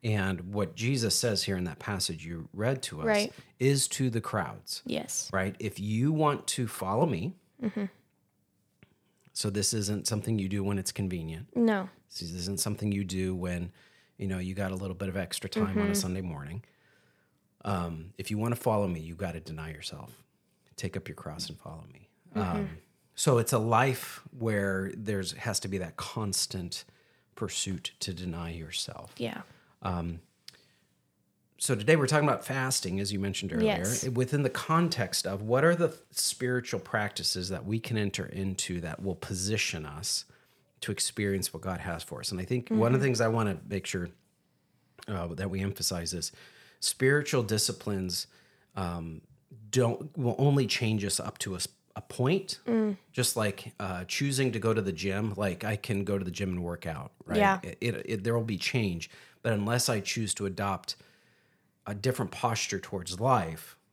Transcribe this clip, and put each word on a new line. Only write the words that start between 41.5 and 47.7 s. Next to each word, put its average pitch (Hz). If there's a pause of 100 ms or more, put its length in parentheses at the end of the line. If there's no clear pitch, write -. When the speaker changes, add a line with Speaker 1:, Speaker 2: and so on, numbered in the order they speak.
Speaker 1:
what 82
God 90
has 85
for -
us. -
And 92
I 92
think 123
one 220
of 117
the 131
Speaker 2:
Mm-hmm. 131
Speaker 1:
things 123
I 113
wanna 110
make 101
sure, 87 (960)
uh, 87
that 85
we 95
emphasize 92
is 85 (480)
spiritual 139
disciplines, 101 (500)